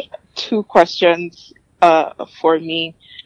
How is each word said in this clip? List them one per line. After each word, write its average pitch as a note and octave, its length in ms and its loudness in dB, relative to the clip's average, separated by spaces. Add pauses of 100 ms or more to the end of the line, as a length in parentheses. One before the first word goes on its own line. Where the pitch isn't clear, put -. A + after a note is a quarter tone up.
(360)
two - 260 -4
questions, E3+ 880 0 (300)
uh, D#3+ 300 4 (280)
for D#3+ 200 0
me. E3 340 -8 (320)